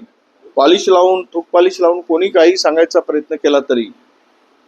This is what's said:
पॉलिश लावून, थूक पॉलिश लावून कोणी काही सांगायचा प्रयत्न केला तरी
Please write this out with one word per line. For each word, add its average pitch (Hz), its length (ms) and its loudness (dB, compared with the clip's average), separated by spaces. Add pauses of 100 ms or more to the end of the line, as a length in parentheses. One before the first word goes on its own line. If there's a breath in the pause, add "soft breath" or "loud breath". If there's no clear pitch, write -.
(560)
पॉलिश 151 340 2
लावून, 185 340 2 (100)
थूक 170 180 -8
पॉलिश 185 300 0
लावून 175 200 0
कोणी 175 260 -2
काही 180 300 2
सांगायचा 165 420 0
प्रयत्न 151 360 -6
केला 143 240 0
तरी 123 320 -4 (760)